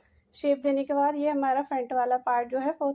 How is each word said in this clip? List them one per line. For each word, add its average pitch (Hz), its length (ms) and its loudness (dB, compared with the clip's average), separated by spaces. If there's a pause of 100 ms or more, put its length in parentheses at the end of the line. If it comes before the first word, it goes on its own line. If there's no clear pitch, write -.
(360)
शेप 285 240 0
देने 277 240 0
के 285 100 -2
बाद 285 220 2
ये 294 140 0
हमारा 277 340 0
फ्रंट 262 280 -4
वाला 247 260 2
पार्ट 240 300 0
जो 254 100 -4
है 269 140 -2
वो 294 220 -2